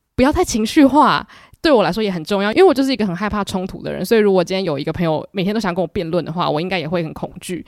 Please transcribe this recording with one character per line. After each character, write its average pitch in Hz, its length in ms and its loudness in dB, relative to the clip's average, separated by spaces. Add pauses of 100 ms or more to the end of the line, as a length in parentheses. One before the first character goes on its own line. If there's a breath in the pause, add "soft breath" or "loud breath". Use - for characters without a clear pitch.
(140)
不 - 80 2
要 285 100 4
太 349 120 2
情 214 200 -2
绪 277 220 6
化， 254 400 4 (360 loud breath)
对 330 80 2
我 233 120 6
来 165 100 0
说 214 100 -4
也 208 80 -2
很 180 140 -6
重 196 180 -2
要， 208 100 0
因 - 40 -2
为 339 60 6
我 381 100 8
就 269 100 0
是 269 80 0
一 262 60 -2
个 208 100 0
很 175 80 -2
害 208 140 -6
怕 202 160 -4
冲 185 220 -6
突 180 160 -12
的 156 100 -8
人， 143 100 -6
所 208 140 2
以 220 40 6
如 202 120 4
果 185 100 4
今 175 120 -4
天 190 100 -2
有 156 140 -4
一 147 60 -6
个 165 60 -4
朋 170 140 -4
友 156 260 -2
每 190 140 -4
天 202 100 -2
都 226 60 -2
想 190 140 -4
跟 180 80 -2
我 170 60 -2
辩 175 220 -6
论 165 140 -2
的 - 80 -10
话， 165 160 -4
我 151 100 -2
应 170 80 -4
该 185 120 -4
也 151 100 -6
会 170 140 -2
很 151 100 -8
恐 - 260 -10
惧。 - 300 -10